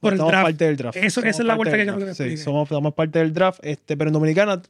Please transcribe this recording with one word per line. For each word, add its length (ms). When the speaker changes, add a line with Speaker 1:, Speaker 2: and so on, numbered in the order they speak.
Speaker 1:
por 100
el 80
Speaker 2:
Somos 140
Speaker 1:
draft. 120
Speaker 2:
parte 200
del 100
draft. 220
Speaker 1:
Eso, 240
Speaker 2:
Somos 80
Speaker 1:
esa 120
es 60
la 80
Speaker 2:
parte 140
Speaker 1:
vuelta 80
Speaker 2:
del 20
Speaker 1:
que 60
yo 80
Speaker 2:
draft. 80
Speaker 1:
creo 80
que 60
Speaker 2:
Sí, 80
Speaker 1:
explique. 200
Speaker 2:
somos, 240
somos 260
parte 260
del 140
draft. 300
Este, 320
pero 140
en 40
Dominicana 560